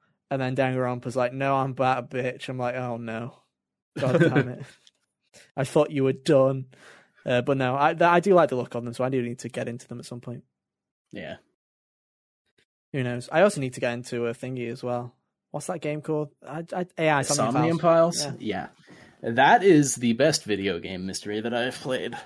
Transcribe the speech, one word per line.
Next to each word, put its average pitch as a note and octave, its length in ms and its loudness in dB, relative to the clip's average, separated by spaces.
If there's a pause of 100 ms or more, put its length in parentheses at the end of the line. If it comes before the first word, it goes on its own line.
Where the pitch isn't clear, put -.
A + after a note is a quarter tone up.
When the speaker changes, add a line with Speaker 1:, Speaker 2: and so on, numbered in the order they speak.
(300)
Speaker 1:
And C3+ 120 -4
then C3 140 -4
Danganronpa's B2+ 640 0
like, B2 160 0
"No, C3+ 240 0
I'm C3+ 160 -2
back, C3 360 0
bitch." B2+ 380 -6
I'm B2+ 100 -8
like, B2 180 -4
"Oh B2 220 -6
no. A#2 380 -10 (640)
God D#3 200 2
damn D3+ 300 4
it." C3 120 -12 (480)
Speaker 2:
<laughs> - 480 -20
Speaker 1:
I C3+ 80 0
thought D3+ 260 2
you C3+ 140 0
were C3 80 2
done. C3+ 540 2 (580)
Uh, B2 160 0
but C#3 160 0
no, C3 200 0
I, D#3 160 2
th-, E3 160 -2
I F3 120 6
do G3 120 4
like E3 160 6
the C3 60 -4
look A#2+ 200 -6
of A#2+ 100 -6
them, A#2 80 -10
so B2 100 -4
I B2+ 60 0
do C3 120 0
need A#2+ 180 -6
to A#2 100 -10
get B2 180 -8
into A#2+ 220 -12
them B2 100 -14
at - 60 -16
some B2 160 -14
point. A#2+ 220 -14 (680)
Speaker 2:
Yeah. E2+ 240 -12 (1600)
Speaker 1:
Who C3+ 100 -2
knows? B2 280 -8
I D#3+ 100 4
also G3+ 200 4
need C3 140 -4
to - 40 -14
get A#2+ 140 -2
into A#2+ 340 -6
a A#2 60 -4
thingy B2+ 360 -8
as B2+ 140 -12
well. A#2+ 300 -6 (380)
What's D3 160 -10
that F3+ 140 -6
game D3+ 200 -4
called? D3+ 280 -4 (180)
I, D#3+ 260 -10
I, F3+ 120 -4 (120)
A D#3+ 120 2
I C#3+ 120 4
Somnium B2+ 320 0
Speaker 2:
Somnium D#3+ 260 2
Speaker 1:
Files. E3 440 4
Speaker 2:
Files? C#3 160 -8
Speaker 1:
Yeah. F#2 280 -6 (560)
Speaker 2:
Yeah. A#2 100 -4
That C#3 300 6
is D3 320 6
the A#2+ 180 2
best D3 320 2
video G2 340 -2
game F#2 260 -10
mystery G#2 360 -8
that A#2 120 -4
I A#2+ 100 -2
have B2 120 -4
played. A#2+ 500 -6